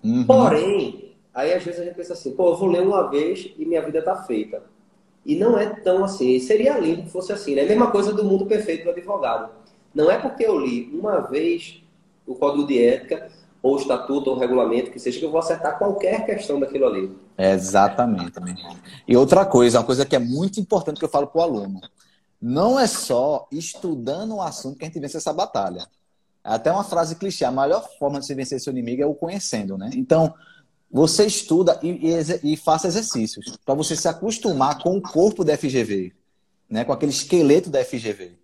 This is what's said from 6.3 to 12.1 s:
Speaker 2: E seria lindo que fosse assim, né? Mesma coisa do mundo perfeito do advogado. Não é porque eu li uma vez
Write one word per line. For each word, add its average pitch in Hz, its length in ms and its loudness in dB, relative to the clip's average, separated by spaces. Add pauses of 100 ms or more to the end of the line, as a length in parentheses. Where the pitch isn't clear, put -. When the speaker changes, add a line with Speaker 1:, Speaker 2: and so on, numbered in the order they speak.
Speaker 2:
E 127 80 4
seria 226 360 2
lindo 165 280 0
que - 40 -14
fosse 180 240 -6
assim, 147 220 -4
né? 139 100 2
Mesma 233 260 4
coisa 202 220 2
do 208 100 0
mundo 196 220 2
perfeito 165 400 -2
do 175 60 -2
advogado. 175 600 -4 (420)
Não 151 160 4
é 202 80 4
porque - 260 -4
eu 202 140 2
li 120 340 -4
uma 185 280 -2
vez 165 600 -4 (440)